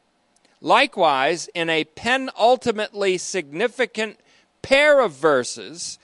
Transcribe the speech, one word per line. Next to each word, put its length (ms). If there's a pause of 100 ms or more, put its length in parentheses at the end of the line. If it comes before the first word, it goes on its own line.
(600)
Likewise, 920
in 160
a 140
penultimately 1400
significant 1000 (420)
pair 380
of 120
verses, 920